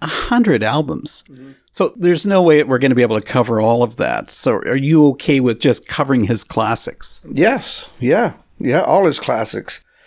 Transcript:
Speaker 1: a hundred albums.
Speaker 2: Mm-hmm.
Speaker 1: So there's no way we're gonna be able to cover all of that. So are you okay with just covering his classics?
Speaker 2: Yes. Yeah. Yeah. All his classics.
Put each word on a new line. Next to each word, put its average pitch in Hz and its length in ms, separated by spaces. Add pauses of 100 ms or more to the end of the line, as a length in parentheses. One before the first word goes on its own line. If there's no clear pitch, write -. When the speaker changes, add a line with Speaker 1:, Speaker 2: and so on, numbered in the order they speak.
Speaker 1:
a 165 60
hundred 196 560
albums. 135 680
Speaker 2:
Mm-hmm. 135 220 (200)
Speaker 1:
So - 240
there's 175 300
no 196 160
way 151 220
we're 127 160
gonna 131 160
be 120 80
able 110 160
to 101 60
cover 117 360
all 117 220
of 113 140
that. 60 340
So - 240
are - 200
you 147 340
okay 135 320
with 117 180
just - 280
covering 135 360
his 110 200
classics? - 880
Speaker 2:
Yes. 202 580 (100)
Yeah. 165 340 (240)
Yeah. 127 240
All 196 240
his 147 140
classics. - 600 (240)